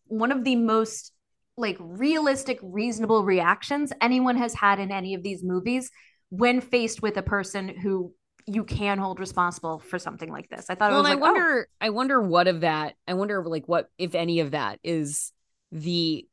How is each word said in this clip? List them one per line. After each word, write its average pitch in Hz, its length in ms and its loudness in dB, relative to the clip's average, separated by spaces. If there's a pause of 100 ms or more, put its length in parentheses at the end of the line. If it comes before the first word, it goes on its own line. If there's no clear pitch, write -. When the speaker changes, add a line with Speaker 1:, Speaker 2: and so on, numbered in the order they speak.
Speaker 1:
one 220 220 0
of 262 140 -2
the 254 120 2
most, 220 540 0 (460)
like, 214 240 -4
realistic, 269 840 0
reasonable 214 640 0
reactions 202 800 2
anyone 254 340 4
has 240 160 0
had 202 260 2
in 196 140 -4
any 190 220 -4
of 180 80 -6
these 185 200 -8
movies 190 480 -2 (380)
when 240 320 2
faced 240 400 0
with 208 160 -2
a 190 60 -2
person 196 440 -4
who 190 460 -4 (340)
you 208 160 -2
can 202 360 -2
hold 190 200 -4
responsible 175 600 -4
for - 200 -8
something 165 320 -10
like 147 200 -12
this. - 180 -14
I 180 60 -6
thought 208 160 2
Speaker 2:
Well, 277 100 4
Speaker 1:
it - 40 6
was 285 80 4
Speaker 2:
and 285 100 0
Speaker 1:
like, 320 60 6
Speaker 2:
I - 20 8
Speaker 1:
"Oh." - 20 8
Speaker 2:
wonder, 330 360 2 (120)
I 220 100 0
wonder 254 320 2
what 175 240 4
of 175 140 2
that, 156 340 0 (140)
I 180 60 -2
wonder, 196 280 -2
like, 160 240 -4
what, 165 300 0
if 175 180 -4
any 170 260 2
of 143 100 0
that 117 340 -2
is 156 480 -4 (400)
the 165 600 -2